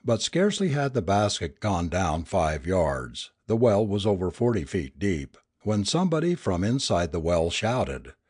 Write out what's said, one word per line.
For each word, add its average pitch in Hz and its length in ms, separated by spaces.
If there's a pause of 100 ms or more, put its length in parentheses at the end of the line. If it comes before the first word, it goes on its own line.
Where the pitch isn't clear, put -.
But 113 160
scarcely 196 480
had 139 240
the 120 80
basket 98 580
gone 87 300
down 82 340
five 78 420
yards, 71 680 (160)
the 113 80
well 113 300
was 101 200
over 92 240
forty 107 340
feet 69 360
deep, 82 360 (260)
when 104 220
somebody 170 520
from 90 280
inside 101 480
the 85 80
well 82 300
shouted, - 640 (160)